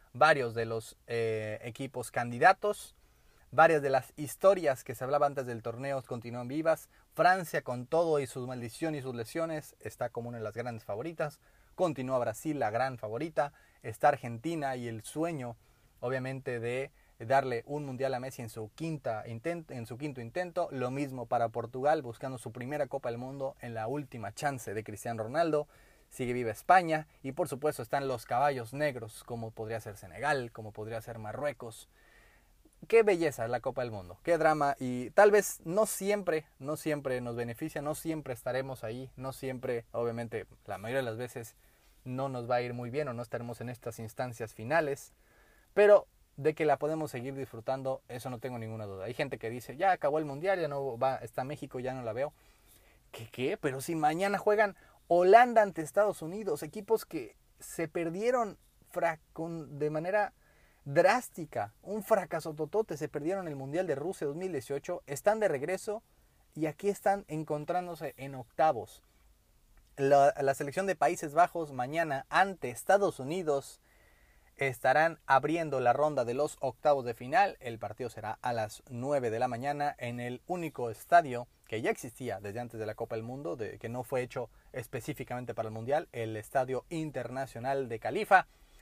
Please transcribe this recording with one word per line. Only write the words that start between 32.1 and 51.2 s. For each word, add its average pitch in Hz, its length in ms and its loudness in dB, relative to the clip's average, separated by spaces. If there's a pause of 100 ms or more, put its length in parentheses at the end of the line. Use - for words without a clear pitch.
Qué 226 120 10
belleza 165 460 2
la 120 140 -2
Copa 131 200 -4
del 123 80 -2
Mundo, 92 320 -12
qué 170 160 2
drama, 151 420 4
y 123 320 -4
tal 202 200 10
vez 202 320 4
no 196 240 2
siempre, 190 580 -2 (140)
no 143 160 -4
siempre 143 440 -2
nos 120 160 -6
beneficia, 120 460 -6
no 147 140 -4
siempre 156 400 -6
estaremos 131 480 -4
ahí, 123 320 -8
no 131 180 -8
siempre, 127 580 -4
obviamente, 117 540 -4 (220)
la 98 100 -6
mayoría 117 220 -2
de 123 100 -2
las 110 80 -6
veces 120 380 -10 (480)
no 131 260 -4
nos 123 220 -6
va 123 60 4
a 123 40 2
ir 123 140 -6
muy 123 160 -8
bien 143 160 -2
o 123 60 -4
no 120 100 -6
estaremos 120 360 -8
en 120 100 -8
estas 117 280 -10
instancias 117 560 -8
finales, 139 600 -2 (600)
pero 202 320 10 (320)
de 147 160 2
que 156 120 0
la 139 120 4
podemos 156 320 -2
seguir 131 240 -6
disfrutando, 131 760 -6
eso 123 220 -10
no 123 100 -8
tengo 127 200 -8
ninguna 110 260 -8
duda. 95 200 -10
Hay 123 100 -8
gente 131 240 -4
que 113 100 -6
dice, 120 280 -10
"Ya 185 140 4
acabó 151 280 2
el 156 60 -2
Mundial, 160 340 0
ya 156 80 0
no 139 320 -4
va, 131 160 2
está 120 280 -6